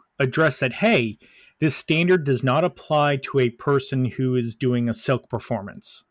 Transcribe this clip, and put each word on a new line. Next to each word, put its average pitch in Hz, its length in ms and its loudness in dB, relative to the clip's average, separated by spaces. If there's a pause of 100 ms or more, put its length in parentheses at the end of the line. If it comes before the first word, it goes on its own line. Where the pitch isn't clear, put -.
(180)
address 139 400 0
that, 127 140 -2
hey, 143 440 0 (440)
this 151 160 2
standard 170 480 2
does 127 180 0
not 135 220 2
apply 147 540 0
to 139 200 -4
a 123 120 4
person 131 560 0
who 127 280 -2
is 117 220 -2
doing 120 320 0
a 113 60 -2
silk - 340 -2
performance. - 840 -8